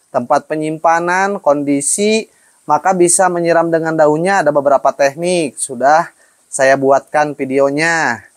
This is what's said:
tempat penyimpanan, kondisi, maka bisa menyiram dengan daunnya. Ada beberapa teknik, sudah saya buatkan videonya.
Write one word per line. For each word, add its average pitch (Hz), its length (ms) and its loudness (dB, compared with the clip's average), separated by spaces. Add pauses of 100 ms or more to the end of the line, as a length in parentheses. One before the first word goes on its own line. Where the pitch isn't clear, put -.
(140)
tempat 139 320 0
penyimpanan, 170 960 -2
kondisi, 147 880 0 (320)
maka 151 320 0
bisa 175 320 2
menyiram 170 400 0
dengan 160 320 -2
daunnya. 160 480 2
Ada 147 80 2
beberapa 139 400 2
teknik, 156 640 -2
sudah 143 560 0 (320)
saya 135 320 0
buatkan 139 560 0
videonya. 139 880 -2 (140)